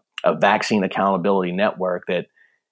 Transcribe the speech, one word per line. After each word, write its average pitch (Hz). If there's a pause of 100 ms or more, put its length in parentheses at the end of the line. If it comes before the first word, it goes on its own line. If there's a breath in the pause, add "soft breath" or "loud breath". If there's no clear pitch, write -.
(240)
a 82
vaccine 101
accountability 95
network, 92
that 87 (440)